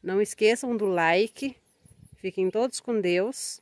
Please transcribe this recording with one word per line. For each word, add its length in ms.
Não 180
esqueçam 560
do 80
like. 680
Fiquem 340
todos 280
com 220
Deus. 600